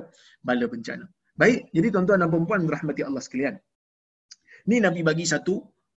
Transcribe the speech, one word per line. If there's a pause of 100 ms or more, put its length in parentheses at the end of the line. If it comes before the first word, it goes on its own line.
(400)
bala
bencana. (240)
Baik,
jadi
tuan-tuan
dan
puan-puan
rahmati
Allah
sekalian. (1080)
Ni
Nabi
bagi
satu (380)